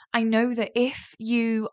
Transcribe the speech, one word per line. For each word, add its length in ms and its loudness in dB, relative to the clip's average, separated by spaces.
I 100 0
know 300 2
that 200 -4
if 460 -2
you 540 0